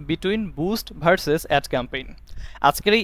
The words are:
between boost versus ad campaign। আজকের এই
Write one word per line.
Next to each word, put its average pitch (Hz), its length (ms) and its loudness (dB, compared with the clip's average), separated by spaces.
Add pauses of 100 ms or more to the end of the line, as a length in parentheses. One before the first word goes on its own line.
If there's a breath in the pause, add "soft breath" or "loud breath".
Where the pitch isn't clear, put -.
(120)
between 190 300 -2 (160)
boost 190 300 -2 (180)
versus 165 360 4 (160)
ad 139 80 0 (100)
campaign। 131 320 -4 (640 loud breath)
আজকের 208 280 2
এই 226 60 2